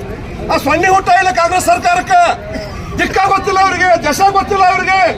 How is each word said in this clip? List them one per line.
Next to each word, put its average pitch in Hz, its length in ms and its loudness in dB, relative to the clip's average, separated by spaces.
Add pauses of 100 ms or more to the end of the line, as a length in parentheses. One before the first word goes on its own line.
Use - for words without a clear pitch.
(520)
ಆ 330 40 0
ಸೊನ್ನೆ 320 320 0
ಊಟ 381 200 2
ಇಲ್ಲ 370 220 2
ಕಾಂಗ್ರೆಸ್ 359 340 0
ಸರ್ಕಾರಕ್ಕ. 359 500 0 (840)
ದಿಕ್ಕ - 200 -2 (100)
ಗೊತ್ತಿಲ್ಲ 381 320 0
ಅವ್ರಿಗೆ, 359 280 2 (160)
ದಶ 294 160 -2 (100)
ಗೊತ್ತಿಲ್ಲ 381 420 0
ಅವ್ರಿಗೆ. 370 280 0 (180)